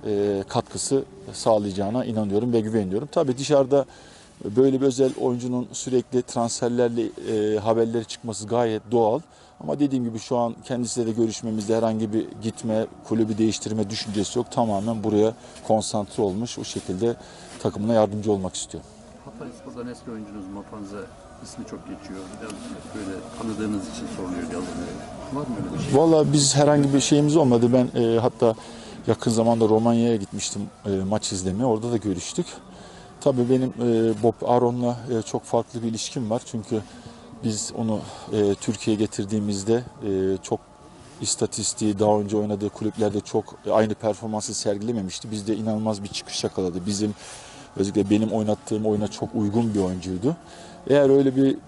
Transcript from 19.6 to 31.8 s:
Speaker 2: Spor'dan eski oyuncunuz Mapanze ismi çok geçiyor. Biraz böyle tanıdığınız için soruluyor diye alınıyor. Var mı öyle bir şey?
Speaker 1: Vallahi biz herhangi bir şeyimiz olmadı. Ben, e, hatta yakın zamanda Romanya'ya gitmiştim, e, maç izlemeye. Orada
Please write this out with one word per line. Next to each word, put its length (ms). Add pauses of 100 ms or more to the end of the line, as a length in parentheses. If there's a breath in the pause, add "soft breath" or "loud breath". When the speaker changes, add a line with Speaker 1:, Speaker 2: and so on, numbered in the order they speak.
Speaker 2:
Spor'dan 320
eski 180
oyuncunuz 340 (100)
Mapanze 420 (480)
ismi 220
çok 140
geçiyor. 400 (200)
Biraz 120 (420)
böyle 240 (200)
tanıdığınız 440
için 240 (100)
soruluyor 340
diye 60
alınıyor. 320 (440)
Var 140
mı 120
öyle 200
bir 120
şey? 100
Speaker 1:
Vallahi 320
biz 240
herhangi 380
bir 60
şeyimiz 360
olmadı. 360
Ben, 300
e, 160
hatta 360 (520 loud breath)
yakın 240
zamanda 380
Romanya'ya 480
gitmiştim, 460 (240)
e, 40
maç 420
izlemeye. 320
Orada 280